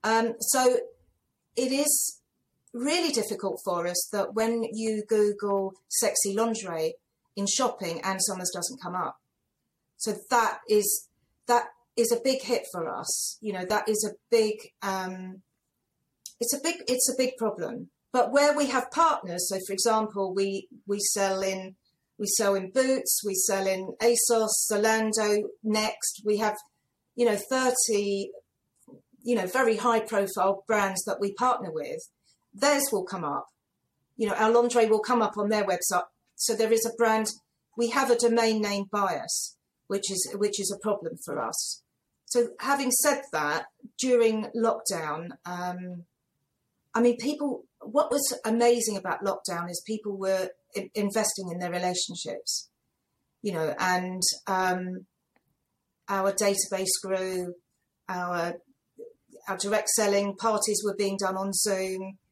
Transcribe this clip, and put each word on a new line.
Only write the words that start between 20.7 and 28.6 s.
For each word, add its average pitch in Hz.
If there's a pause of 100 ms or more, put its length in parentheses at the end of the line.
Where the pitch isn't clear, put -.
we 202
sell 196
in, 190 (420)
we 208
sell 196
in 190
Boots, 262
we 196
sell 190
in 190
ASOS, 233 (220)
Zalando, 214 (180)
Next. 214
We 208
have, 214 (640)
you 240
know, 208
thirty, 208 (880)